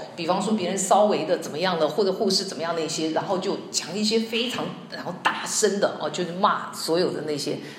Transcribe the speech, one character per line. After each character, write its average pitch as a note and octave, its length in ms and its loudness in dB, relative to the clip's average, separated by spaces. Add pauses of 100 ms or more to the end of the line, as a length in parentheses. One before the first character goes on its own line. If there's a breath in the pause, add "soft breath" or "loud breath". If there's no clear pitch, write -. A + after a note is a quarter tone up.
(160 loud breath)
比 B2 100 -6
方 F#3 160 2
说 G#3+ 120 0
别 F3+ 160 0
人 F#3+ 80 -2
稍 G#3 280 6
微 D#3+ 200 2
的 E3+ 120 2
怎 - 140 -6
么 C#3+ 80 -6
样 F3+ 180 0
了， D#3 100 4
或 D3+ 160 2
者 F#3+ 100 2
护 F#3+ 160 2
士 F#3+ 160 0
怎 - 100 -8
么 C#3 80 -6
样 E3+ 120 -2
那 D#3+ 120 -2
些， D#3+ 240 -2
然 D#3 140 0
后 F#3+ 120 0
就 F#3 200 -2 (120)
讲 - 260 -4
一 G#3+ 80 0
些 A3 180 2
非 A#3 280 -2
常， - 160 -4 (260)
然 - 120 -10
后 F3 180 -6
大 - 240 0
声 G3+ 340 2
的， - 220 2
哦， D#3 80 -2
就 E3 140 -2
是 E3 80 -4
骂 F3+ 420 0
所 - 240 0
有 F3+ 140 2
的 - 160 -4
那 D3+ 100 0
些。 C#3 220 -2 (200 loud breath)